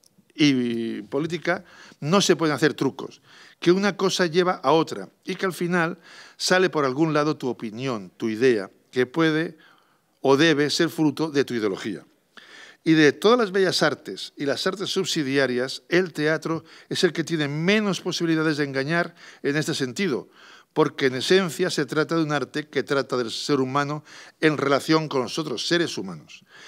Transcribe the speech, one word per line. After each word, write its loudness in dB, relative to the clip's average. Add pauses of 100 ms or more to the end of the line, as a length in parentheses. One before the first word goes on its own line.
(340)
y 0
política, -6 (360)
no 2
se 4
pueden 0
hacer 2
trucos, -4 (360)
que 4
una 0
cosa 0
lleva 2
a 0
otra 0 (160)
y -6
que -4
al -4
final -2 (380)
sale 2
por 0
algún 0
lado 0
tu -4
opinión, -6
tu -4
idea, 2 (200)
que 0
puede -2 (640)
o 6
debe 4
ser 0
fruto 0
de 2
tu -6
ideología. -4 (840)
Y 6
de 6
todas 4
las 0
bellas 0
artes -4
y -8
las -2
artes -4
subsidiarias, -2
el 2
teatro -2 (260)
es -4
el 4
que -4
tiene -2
menos 0
posibilidades 0
de 0
engañar -2 (280)
en 0
este -2
sentido, -4 (460)
porque 0
en 0
esencia 0
se -2
trata -2
de 2
un -2
arte -4
que -2
trata -2
del -2
ser 0
humano -2 (340)
en 2
relación 2
con -2
los -8
otros -6
seres -2
humanos -12 (240)